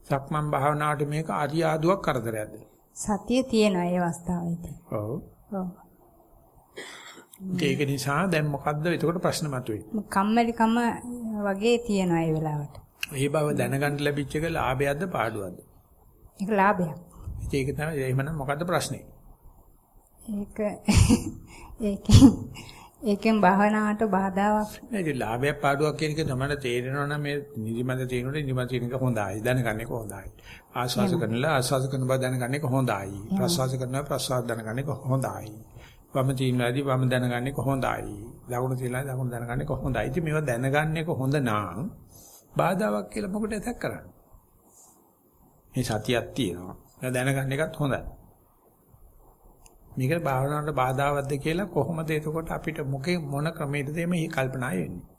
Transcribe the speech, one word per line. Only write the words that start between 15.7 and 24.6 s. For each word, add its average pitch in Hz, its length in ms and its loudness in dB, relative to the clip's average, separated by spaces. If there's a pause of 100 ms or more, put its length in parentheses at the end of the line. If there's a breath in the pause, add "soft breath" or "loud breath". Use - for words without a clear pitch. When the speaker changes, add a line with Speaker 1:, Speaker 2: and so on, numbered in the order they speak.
Speaker 2:
ඒක 202 160 -4
ලාභයක්. 190 460 2 (520)
Speaker 1:
ඒක 139 220 0
තමයි. 147 300 -4
එහෙමනම් 131 340 0
මොකද්ද 143 300 -2
ප්‍රශ්නේ? 151 400 -2 (1200)
Speaker 2:
ඒක 202 320 -6
<laughs> 214 100 0 (1080 loud breath)
ඒකෙන්, 208 540 10 (680 loud breath)
ඒකෙන් 214 380 4
භාවනාවට 208 720 6
බාධාවක්. 196 640 2 (100)